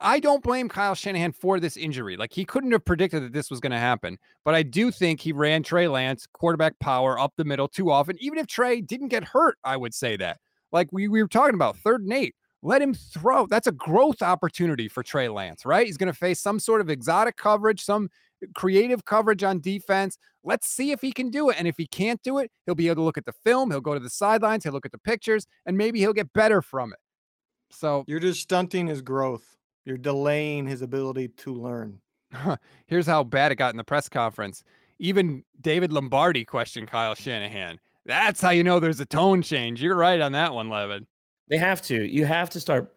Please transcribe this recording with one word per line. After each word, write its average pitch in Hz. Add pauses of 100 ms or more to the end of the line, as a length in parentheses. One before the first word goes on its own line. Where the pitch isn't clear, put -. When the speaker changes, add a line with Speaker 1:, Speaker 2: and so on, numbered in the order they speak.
Speaker 1:
I 247
don't 285
blame 247
Kyle 196
Shanahan 175
for 190
this 165
injury. 127
Like, 110
he 185
couldn't 262
have 214
predicted 170
that 123
this 143
was 131
gonna 123
happen. 117 (260)
But 156
I 160
do 180
think 165
he 160
ran 151
Trey 175
Lance, 131
quarterback 160
power, 131
up 139
the 160
middle 139
too 185
often. 147
Even 294
if 311
Trey 247
didn't 254
get 226
hurt, 311
I 135
would 120
say 117
that. 87 (320)
Like 170
we, 196
we 220
were 202
talking 262
about, 135
third 226
and 196
eight. 254 (260)
Let 254
him 277
throw. 226
That's 214
a 226
growth 220
opportunity 165
for 127
Trey 127
Lance, 95
right? 185
He's 190
gonna 185
face 175
some 208
sort 220
of 165
exotic 165
coverage, 214
some 208 (440)
creative 202
coverage 208
on 190
defense. 190 (260)
Let's 208
see 277
if 277
he 262
can 254
do 285
it. 185
And 170
if 165
he 165
can't 220
do 269
it, 262 (140)
he'll 180
be 165
able 165
to 160
look 160
at -
the -
film. 247
He'll 139
go 147
to 143
the 120
sidelines. 214
He'll 151
look 139
at -
the 113
pictures, 220 (180)
and 185
maybe 226
he'll 202
get 196
better 214
from 123
it. - (720)
So 143
Speaker 2:
You're 151
just 180
stunting 180
his 147
growth. 131 (280)
You're 135
delaying 143
his 135
ability 131
to -
learn. 117 (320)
Speaker 1:
<laughs> 135 (280)
Here's 170
how 156
bad 135
it 120
got 123
in 110
the 113
press 143
conference. 113 (360)
Even 175 (160)
David 160
Lombardi 139
questioned 117
Kyle 113
Shanahan. 104 (260)
That's 190
how 185
you 175
know 180
there's 160
a 139
tone 180
change. 120
You're 180
right 175
on 139
that 151
one, 113
Levin. 104 (420)
Speaker 3:
They 151
have 180
to. 113
You 147
have 165
to 175
start, 127